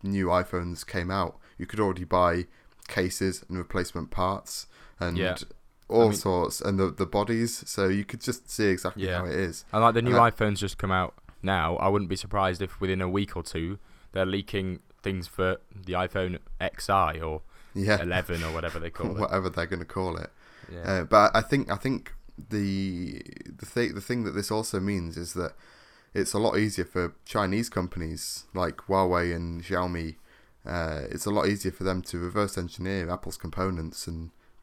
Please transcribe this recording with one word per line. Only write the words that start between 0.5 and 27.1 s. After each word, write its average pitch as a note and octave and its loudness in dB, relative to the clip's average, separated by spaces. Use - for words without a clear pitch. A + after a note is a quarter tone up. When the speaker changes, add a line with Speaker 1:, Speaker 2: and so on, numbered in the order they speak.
Speaker 1:
came F2+ -2
out, F#2 -2
you - -6
could G#2+ -4
already F#2 2
buy F2 4
cases F#2 0
and F#2 -4
replacement F2 -4
parts - -2
and F2 -2
Speaker 2:
Yeah. F#2 2
Speaker 1:
all A2+ 8
Speaker 2:
I - 8
mean G#2 0
Speaker 1:
sorts, F2+ 0
and G2 0
the, F#2+ 4
the F#2 0
bodies, A2+ 0
so G2 2
you G2+ 2
could - -12
just - -6
see - 4
exactly F#2+ 0
Speaker 2:
Yeah. F2+ 0
Speaker 1:
how F2+ -2
it D2+ -2
is. F2 -2
Speaker 2:
And, A2 4
like, A#2 8
the A#2 4
new B2 2
Speaker 1:
And A#2+ 8
I A#2 8
Speaker 2:
iPhones G#2 0
just G2+ -4
come G2 0
out F#2 2
now. F2 2
I F#2+ 2
wouldn't G2 2
be F#2 -2
surprised F#2+ 0
if - -6
within F#2+ 2
a F#2 0
week G2 0
or F2 -6
two F2 -4
they're F#2+ 2
leaking F#2+ -2
things F#2 -4
for F#2 0
the F2+ -6
iPhone F2+ 0
X - -6
I F2+ 2
or D#2 -4
Speaker 1:
Yeah. G2 4
Speaker 2:
eleven F2 -2
or D#2+ -4
whatever E2 -4
they E2 -6
Speaker 1:
<laughs> - -12
Speaker 2:
call G2+ -4
it. G#2 -2
Speaker 1:
Whatever F#2 0
they're E2+ -2
gonna E2+ -4
call F#2 -4
it. D#2+ -8
Speaker 2:
Yeah. E2+ -12
Speaker 1:
Uh, D#2+ 0
but G#2+ 10
I A2+ 8
think, - 2
I G2 0
think - -4
the, G2 -2
the - -14
thi-, A#2+ 0
the G2 -8
thing B2 -2
that G2 -2
this G2 -2
also G#2+ -2
means F#2 -2
is F2 -8
that F2 -4
it's - 0
a G#2 0
lot A2 2
easier G2+ 0
for F2+ -4